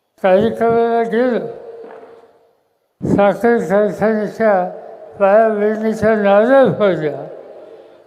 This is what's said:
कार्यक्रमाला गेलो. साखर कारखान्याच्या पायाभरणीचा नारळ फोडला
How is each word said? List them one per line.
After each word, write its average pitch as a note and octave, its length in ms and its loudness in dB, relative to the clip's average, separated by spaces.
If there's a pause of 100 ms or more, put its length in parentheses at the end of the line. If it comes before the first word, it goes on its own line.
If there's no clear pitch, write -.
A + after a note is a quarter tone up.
(220)
कार्यक्रमाला A3+ 840 0
गेलो. A#3 380 -2 (1600)
साखर G3+ 540 2
कारखान्याच्या G3+ 1120 -2 (500)
पायाभरणीचा G#3+ 960 2
नारळ G#3+ 580 4
फोडला D#3+ 540 -2 (800)